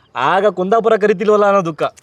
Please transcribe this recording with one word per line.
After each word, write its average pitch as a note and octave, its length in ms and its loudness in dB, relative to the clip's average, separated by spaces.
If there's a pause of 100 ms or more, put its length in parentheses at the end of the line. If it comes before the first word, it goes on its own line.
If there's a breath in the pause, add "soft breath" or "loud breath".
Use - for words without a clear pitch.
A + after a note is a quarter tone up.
(160 soft breath)
ಆಗ E3+ 300 0
ಕುಂದಾಪುರ G3+ 500 0
ಕರಿತಿಲ್ವಲ್ಲ G#3 500 0
ಅನ್ನೋ G3 180 2
ದುಃಖ. D#3+ 180 -8 (200)